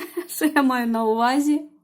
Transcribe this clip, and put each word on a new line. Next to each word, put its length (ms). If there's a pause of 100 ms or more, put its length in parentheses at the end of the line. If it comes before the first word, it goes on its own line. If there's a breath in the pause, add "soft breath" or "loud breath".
<laughs> 240
що 180
я 180
маю 240
на 180
увазі. 560 (220)